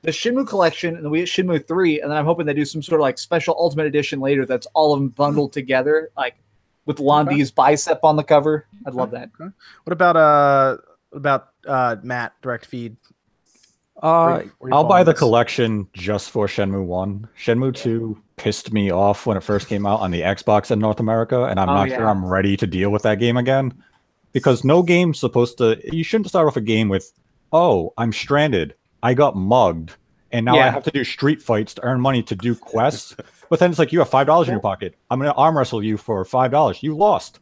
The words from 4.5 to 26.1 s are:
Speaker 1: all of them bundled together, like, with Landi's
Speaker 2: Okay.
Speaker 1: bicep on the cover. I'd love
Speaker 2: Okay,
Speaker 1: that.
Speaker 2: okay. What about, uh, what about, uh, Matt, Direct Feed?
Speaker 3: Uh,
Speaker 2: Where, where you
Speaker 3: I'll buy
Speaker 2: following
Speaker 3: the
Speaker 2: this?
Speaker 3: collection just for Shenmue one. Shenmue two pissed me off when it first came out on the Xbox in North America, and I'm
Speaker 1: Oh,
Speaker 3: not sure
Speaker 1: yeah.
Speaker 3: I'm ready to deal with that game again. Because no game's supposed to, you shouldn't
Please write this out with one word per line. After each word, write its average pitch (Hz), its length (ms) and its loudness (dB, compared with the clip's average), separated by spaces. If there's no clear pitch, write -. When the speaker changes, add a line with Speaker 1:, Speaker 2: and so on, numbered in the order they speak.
Speaker 1:
all 156 180 4
of 139 80 0
them 139 80 -2
bundled 147 420 -2
together, 139 640 -2
like, 127 200 -6
with 147 140 -6
Landi's 143 500 2
Speaker 2:
Okay. - 60 -18
Speaker 1:
bicep 147 480 2
on 151 120 4
the 151 80 -2
cover. 151 420 2
I'd 131 80 -12
love 123 200 -6
Speaker 2:
Okay, 123 80 -12
Speaker 1:
that. - 80 -18
Speaker 2:
okay. 190 80 -16
What - 80 -8
about, 175 240 4
uh, 143 600 4
what - 80 -18
about, 139 300 -2
uh, 127 360 -2
Matt, 123 380 -8
Direct 123 260 -8
Feed? 117 280 -12
Speaker 3:
Uh, 165 220 4
Speaker 2:
Where, 170 80 2
where 131 100 -14
you 135 60 2
Speaker 3:
I'll 156 80 6
buy 160 60 0
Speaker 2:
following 180 160 6
Speaker 3:
the 160 80 6
Speaker 2:
this? - 60 -2
Speaker 3:
collection 117 720 0
just 98 360 -6
for 104 180 -2
Shenmue 98 380 -4
one. 98 420 -6
Shenmue 127 320 0
two 113 480 -4
pissed - 380 -6
me 101 180 0
off 101 340 0
when 104 120 -2
it 92 40 -6
first 101 260 -4
came 101 200 -4
out 107 140 0
on 92 100 -4
the 85 100 -2
Xbox 98 480 0
in 113 100 0
North 107 200 -2
America, 113 460 0
and 98 140 -2
I'm 95 100 0
Speaker 1:
Oh, - 40 0
Speaker 3:
not 98 140 2
sure 127 140 -4
Speaker 1:
yeah. 110 100 2
Speaker 3:
I'm 95 120 -2
ready 95 340 0
to 104 100 -4
deal 92 240 -2
with 104 120 -2
that 107 160 0
game 120 180 0
again. 131 360 0
Because 127 300 2
no 160 200 4
game's 175 340 2
supposed 120 420 -2
to, 113 200 2
you 165 120 -4
shouldn't 208 240 -2